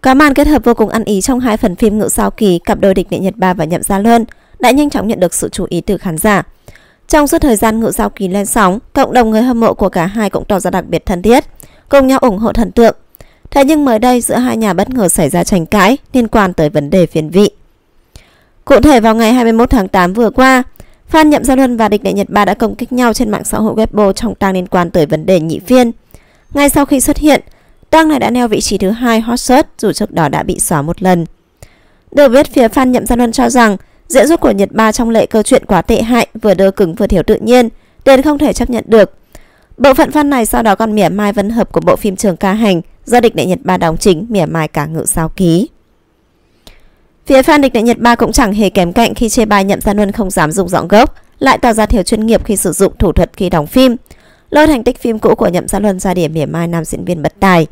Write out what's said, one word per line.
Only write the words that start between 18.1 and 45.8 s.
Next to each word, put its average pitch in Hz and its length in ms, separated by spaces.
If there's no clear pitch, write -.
Cụ 175 140
thể, 285 200
vào 220 160
ngày 226 180
hai 254 100
mươi 226 100
mốt 233 160
tháng 202 180
tám 185 260
vừa 226 160
qua, 254 340
fan 311 160
Nhậm 294 160
Gia 262 120
Luân 254 220
và 220 120
địch 202 140
Đại 196 100
Nhật 196 160
ba 208 160
đã 185 80
công 208 220
kích - 160
nhau 247 220
trên 220 160
mạng 208 140
xã - 140
hội 214 160
Weibo 208 380
trong 202 240
tang 190 180
liên 180 140
quan 175 240
tới 160 140
vấn 156 200
đề 185 140
nhị 160 200
phiên. 247 320
Ngay 285 160
sau 285 160
khi 277 140
xuất 285 180
hiện, 294 240
tang 311 200
này 285 100
đã - 100
neo 247 180
vị 220 140
trí 208 160
thứ 190 120
hai 226 320
hot 233 180
search, 269 280
dù 208 140
trước - 200
đó 156 180
đã 147 140
bị - 160
xóa 156 220
một 165 220
lần. 180 220
Được 285 180
biết, 269 240
phía 240 140
fan 262 240
Nhậm 240 140
Gia 247 100
Luân 233 160
cho 240 180
rằng 226 280
diễn - 200
xuất 330 120
của 262 120
Nhật 196 200
ba 220 200
trong 233 180
lệ 226 160
câu 214 180
chuyện - 220
quá 180 160
tệ - 200
hại, 226 260
vừa 208 120
đơ 196 180
cứng 175 240
vừa 202 120
thiếu 180 160
tự 214 120
nhiên, 240 340
đến 269 160
không 294 160
thể 285 160
chấp 240 160
nhận 226 180
được. 208 260
Bộ 262 160
phận 269 160
fan 294 200
này 247 160
sau 240 180
đó 208 120
còn 220 200
mỉa 185 140
mai 202 240
Vân 202 160
Hợp 226 220
của 165 100
bộ 170 140
phim 190 200
Trường 190 220
Ca 190 160
Hành 202 280
do 240 140
địch 226 160
Đại - 100
Nhật 180 180
ba 185 140
đóng 165 200
chính, 185 320
mỉa 196 160
mai 156 220
cả 147 180
Ngự 156 200
Sao 160 240
Ký. 180 400